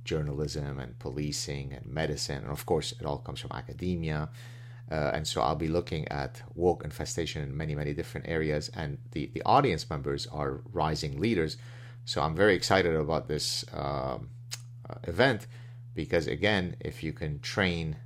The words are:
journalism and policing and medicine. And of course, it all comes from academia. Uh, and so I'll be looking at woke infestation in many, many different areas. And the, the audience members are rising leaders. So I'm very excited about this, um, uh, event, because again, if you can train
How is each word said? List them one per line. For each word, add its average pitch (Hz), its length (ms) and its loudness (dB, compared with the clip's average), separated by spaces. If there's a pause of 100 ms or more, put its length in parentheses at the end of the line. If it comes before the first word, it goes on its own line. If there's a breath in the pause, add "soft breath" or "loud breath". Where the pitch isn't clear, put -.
journalism 73 720 0
and 62 200 -8
policing 71 720 -2
and 64 140 -10
medicine. 73 560 -2
And 60 100 -4
of - 140 -6
course, 78 260 2
it - 140 -8
all 73 120 0
comes - 220 -8
from - 120 -8
academia. 78 760 -2 (640 loud breath)
Uh, 76 220 2
and 78 120 -2
so - 140 0
I'll 73 160 4
be 80 120 0
looking 80 400 0
at 67 340 -4 (120)
woke 85 300 4
infestation 78 580 -4
in 69 140 -4
many, 78 180 -2
many 73 200 -2
different 73 340 -6
areas. 76 480 2
And 73 220 -4 (140)
the, 76 200 -4
the - 140 -4
audience 113 420 6
members 71 380 -2
are 69 340 -2 (100)
rising 78 480 0
leaders. 85 380 2 (480 loud breath)
So - 160 -2
I'm 78 160 2
very 98 180 10
excited 87 400 6
about 76 320 2
this, - 460 -2
um, 71 560 -2 (600)
uh, - 140 -8
event, 104 420 4 (480 loud breath)
because 80 320 2
again, 92 540 2
if - 220 -6
you 78 120 -2
can 76 260 -4
train 85 640 2